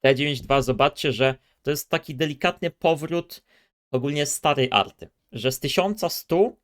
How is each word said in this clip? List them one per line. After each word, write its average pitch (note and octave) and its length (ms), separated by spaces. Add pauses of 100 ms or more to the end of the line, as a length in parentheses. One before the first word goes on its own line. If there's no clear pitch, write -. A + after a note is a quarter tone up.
T C3+ 140
dziewięć C#3+ 260
dwa, C#3 220
zobaczcie, B2+ 500
że C3 220 (280)
to C3+ 80
jest D3 200
taki - 240
delikatny D#3+ 560
powrót E3 720 (460)
ogólnie C#3+ 360
starej C#3+ 440
arty, - 380 (240)
że B2 200
z - 80
tysiąca F#3 480
stu G3 560